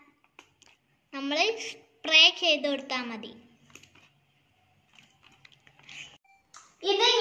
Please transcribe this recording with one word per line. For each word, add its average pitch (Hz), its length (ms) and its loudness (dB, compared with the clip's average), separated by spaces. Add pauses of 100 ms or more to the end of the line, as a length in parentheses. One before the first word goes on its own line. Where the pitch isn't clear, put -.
(1120)
നമ്മള് 285 320 -2 (200)
spray - 560 2 (200)
ചെയ്ത് 294 280 0
കൊടുത്താ 269 300 -6 (100)
മതി. 220 220 -14 (3500)
ഇത് 440 160 2 (140)